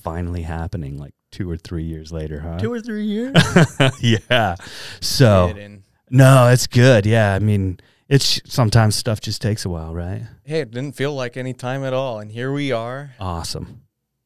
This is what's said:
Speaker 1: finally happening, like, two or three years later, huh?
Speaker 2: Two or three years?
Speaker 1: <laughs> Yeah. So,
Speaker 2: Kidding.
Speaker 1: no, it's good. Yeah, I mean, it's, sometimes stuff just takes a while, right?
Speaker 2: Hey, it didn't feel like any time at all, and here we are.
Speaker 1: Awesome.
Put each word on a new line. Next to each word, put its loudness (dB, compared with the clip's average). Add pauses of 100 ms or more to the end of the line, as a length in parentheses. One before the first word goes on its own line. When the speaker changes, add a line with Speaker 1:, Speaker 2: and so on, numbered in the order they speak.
Speaker 1:
finally -6
happening, -8
like, -16 (160)
two -10
or -6
three -8
years -10
later, -8
huh? -10
Speaker 2:
Two -4
or -6
three -8
years? -4 (380)
Speaker 1:
<laughs> 0
Yeah. 2 (440)
So, 4
Speaker 2:
Kidding. -12 (260)
Speaker 1:
no, 8
it's 4
good. 6
Yeah, 4
I 0
mean, 0 (300)
it's, 0
sometimes 2
stuff -4
just -10
takes -4
a -4
while, -8
right? -8 (220)
Speaker 2:
Hey, -6
it -8
didn't -10
feel -4
like -8
any -8
time -8
at -4
all, -4
and -14
here -6
we -4
are. -6 (100)
Speaker 1:
Awesome. -8 (440)